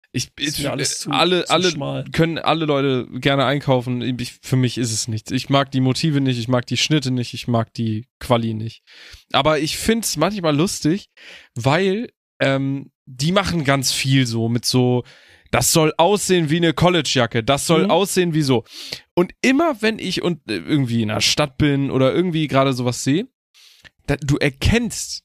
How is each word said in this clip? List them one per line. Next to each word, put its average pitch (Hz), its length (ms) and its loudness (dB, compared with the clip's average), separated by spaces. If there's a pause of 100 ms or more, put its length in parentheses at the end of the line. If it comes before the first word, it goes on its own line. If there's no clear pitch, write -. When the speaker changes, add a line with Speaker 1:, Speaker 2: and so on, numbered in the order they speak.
(140)
Speaker 1:
Ich, - 240 -6
Speaker 2:
Ist 143 200 -6
Speaker 1:
ich, 147 80 -4
Speaker 2:
mir 131 60 -4
alles 135 280 -4
zu, - 120 -10
Speaker 1:
alle, 175 340 2
Speaker 2:
zu - 80 -2
Speaker 1:
alle 180 180 4
Speaker 2:
schmal. 139 400 -6
Speaker 1:
können 160 260 2
alle 160 280 0
Leute 139 480 0
gerne 139 320 0
einkaufen. 127 560 0 (180)
Ich, 120 220 -10
für - 160 -2
mich 127 200 0
ist 120 140 -2
es 107 160 -4
nichts. 110 240 -6
Ich 131 160 -4
mag 139 240 0
die 135 80 -2
Motive 135 400 0
nicht, 131 180 0
ich 117 120 -6
mag 123 160 0
die 123 100 -6
Schnitte 135 360 0
nicht, 123 220 -4
ich - 140 -12
mag 117 260 -2
die 110 340 -6 (120)
Quali 117 340 0
nicht. 110 300 -10 (480)
Aber 147 280 2
ich 151 180 -4
find's 226 400 -2
manchmal 165 360 0
lustig, 160 540 0 (480)
weil, 190 540 0 (320)
ähm, 135 500 -2 (140)
die 139 260 -4
machen 170 320 0
ganz 135 300 0
viel 135 340 2
so 113 220 -2
mit 120 160 -2
so, 123 400 2 (440)
das 123 220 0
soll 156 260 4
aussehen 180 520 2
wie 160 80 2
eine 170 160 2
College-Jacke, 139 680 2
das 139 240 0
soll 170 180 4
Speaker 2:
Mhm. 143 60 2
Speaker 1:
aussehen 175 420 2
wie 156 80 2
so. 131 220 2 (520)
Und 180 160 2 (100)
immer 269 400 2
wenn 220 180 -2
ich - 240 -6
und, 175 160 -2 (100)
äh, 107 80 -4
irgendwie 117 460 0
in 104 60 0
der 107 120 -2
Stadt - 360 -2
bin 139 320 2
oder 131 240 2
irgendwie 160 340 0
gerade 135 260 2
sowas 123 320 -4
sehe, 170 220 0 (800)
da, 143 100 -2
du 143 200 -2
erkennst - 880 -2